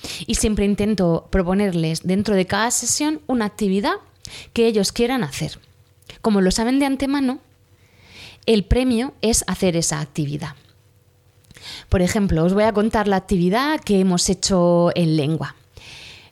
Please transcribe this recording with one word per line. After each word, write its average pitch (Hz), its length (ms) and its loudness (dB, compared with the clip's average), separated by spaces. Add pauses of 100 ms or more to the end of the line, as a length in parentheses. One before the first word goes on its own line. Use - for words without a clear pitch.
(240)
Y 233 120 -2
siempre 208 280 0
intento 202 680 0
proponerles 180 720 0
dentro 196 320 0
de 185 100 2
cada 208 240 0
sesión 302 560 -2
una 240 200 0
actividad 202 480 -2 (580)
que 226 160 2
ellos 208 240 0
quieran 240 320 0
hacer. 147 340 -8 (640)
Como 202 200 2
lo 190 120 4
saben 240 260 0
de 277 80 2
antemano, 269 540 -2 (1080)
el 220 160 2
premio 254 560 0
es 226 260 0
hacer 180 300 0
esa 160 240 -2
actividad. 151 540 -6 (1400)
Por 190 100 2
ejemplo, 180 440 2
os 185 100 2
voy 208 100 4
a 220 80 2
contar 208 340 0
la 196 100 2
actividad 208 600 0
que 202 220 2
hemos 185 300 2
hecho 175 640 2
en 160 240 2
lengua. 147 360 -2 (760)